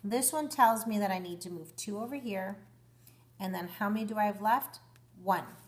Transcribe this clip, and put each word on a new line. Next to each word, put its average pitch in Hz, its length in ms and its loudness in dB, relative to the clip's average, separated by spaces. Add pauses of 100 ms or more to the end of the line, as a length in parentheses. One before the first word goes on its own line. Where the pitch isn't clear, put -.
This 240 280 2
one 302 160 -2
tells 226 380 6
me 220 140 0
that 196 100 2
I 185 80 0
need 175 220 -8
to 175 100 -10
move 160 240 -10
two 208 240 -6
over 240 160 -6
here. 202 440 -6 (800)
And 190 120 -2
then 175 140 -6
how 202 220 -2
many 220 160 0
do 214 120 -4
I 208 100 4
have 202 140 0
left? 220 380 2 (420)
One. 180 260 2 (220)